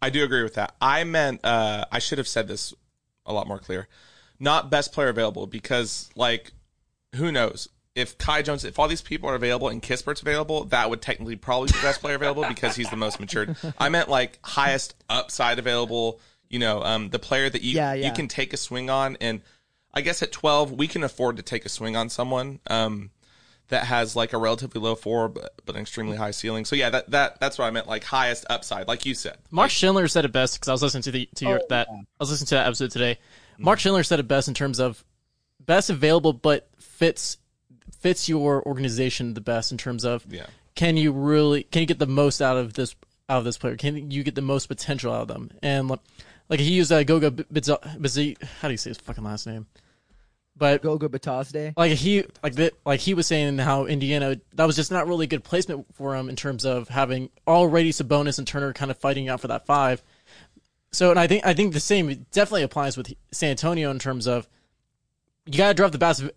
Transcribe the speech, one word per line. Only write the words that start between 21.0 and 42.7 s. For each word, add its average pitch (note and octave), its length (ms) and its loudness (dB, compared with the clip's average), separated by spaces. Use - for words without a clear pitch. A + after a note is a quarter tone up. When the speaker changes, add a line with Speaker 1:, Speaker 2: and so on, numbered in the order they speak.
Speaker 1:
afford B2 360 -2
to - 40 -12
take - 220 -8
a G2+ 60 -10
swing A2 260 -6
on A#2 140 -2
someone, B2+ 560 -4
um, G#2+ 460 -2
that B2+ 180 0
has, A#2 280 0
like, A#2 200 0
a A2+ 40 -2
relatively A2+ 440 -2
low A2+ 120 0
floor A2+ 360 -2
but, - 240 -12
but G#2 100 -10
an G2+ 60 -10
extremely G#2+ 380 -8
high G#2 140 -4
ceiling. A2 340 -6
So C#3+ 100 -2
yeah, B2+ 140 2
that, B2+ 220 -2
that, C#3+ 280 2
that's C#3 160 0
what B2+ 80 0
I A2+ 60 0
meant, A2+ 180 -4
like, G#2+ 160 -6
highest B2 460 0
upside, G#2 380 -6
like B2+ 180 -4
you C3 80 -4
said. - 240 -10
Speaker 3:
Mark F3 140 2
Speaker 1:
Like - 60 2
Speaker 3:
Schindler F#3+ 360 4
said D3+ 200 2
it A#2 60 -6
best B2+ 280 0
'cause - 80 -6
I C3 40 2
was B2+ 100 0
listening C3+ 220 0
to C#3 80 -6
the, B2+ 240 -4
to C#3+ 100 -6
your, A#2+ 140 2
Speaker 2:
Oh, - 100 -6
Speaker 3:
that, A#2+ 200 0
Speaker 2:
yeah. G#2+ 100 -14
Speaker 3:
I G2 40 -16
was C#3+ 100 -2
listening D3 180 -4
to D3 80 2
that C3 100 4
episode B2 240 -2
today. A#2+ 280 0
Mark F#3 200 4
Speaker 1:
Mm-hmm. - 60 -4
Speaker 3:
Schindler F#3+ 180 4
said D#3+ 180 2
it A#2 80 -4
best C#3 200 2
in C3 60 -4
terms C#3 260 -2
of B2 220 -2
best E3+ 300 2
available, D3+ 460 4
but D3 340 2
fits, - 600 -2
fits F#3 280 0
your C#3+ 380 2
organization B2+ 680 -2
the A2 60 -10
best A2+ 320 -2
in A#2+ 60 -6
terms B2 260 -6
of A#2+ 260 -2
Speaker 1:
Yeah. F2 160 -14
Speaker 3:
can E3 220 4
you D3+ 120 4
really, D3 540 4
can - 160 0
you E3 60 2
get E3 120 0
the D3 80 2
most C#3 360 2
out B2+ 160 4
of A#2 160 -4